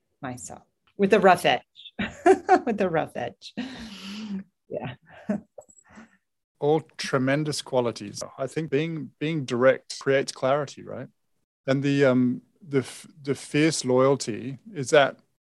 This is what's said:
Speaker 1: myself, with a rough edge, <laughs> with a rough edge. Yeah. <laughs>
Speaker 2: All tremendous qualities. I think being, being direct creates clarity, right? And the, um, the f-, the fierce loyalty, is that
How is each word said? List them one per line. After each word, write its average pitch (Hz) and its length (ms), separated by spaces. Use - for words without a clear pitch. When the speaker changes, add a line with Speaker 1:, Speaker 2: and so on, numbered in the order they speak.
Speaker 1:
myself, 127 400
with 196 180
a 208 60
rough 180 260
edge, 139 160
<laughs> 381 680
with 214 140
a 185 100
rough 151 260
edge. - 380
Yeah. - 240
<laughs> 208 120
Speaker 2:
All 147 220
tremendous 143 640
qualities. 117 600
I 135 100
think 156 220
being, 156 500
being 151 240
direct 127 560
creates 135 320
clarity, 139 520
right? 104 240
And 135 160
the, 139 220
um, 127 360
the 139 140
f-, - 280
the 135 140
fierce - 480
loyalty, 127 760
is 139 180
that 156 260